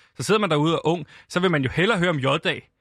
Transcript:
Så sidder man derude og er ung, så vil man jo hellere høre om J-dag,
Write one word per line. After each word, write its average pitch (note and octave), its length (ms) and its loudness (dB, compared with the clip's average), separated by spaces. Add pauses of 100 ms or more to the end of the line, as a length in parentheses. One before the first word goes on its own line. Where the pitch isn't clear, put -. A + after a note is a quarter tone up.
(160)
Så C3 60 -8
sidder G#3+ 180 2
man G3 100 -2
derude D#3 280 2
og - 60 -6
er D#3+ 80 2
ung, E3+ 140 -6 (220)
så F3+ 120 -4
vil F#3 100 2
man D3+ 120 2
jo B2+ 120 -2
hellere G3 240 2
høre F3+ 120 2
om D#3 80 -2
J-dag, C#3 520 -2 (100)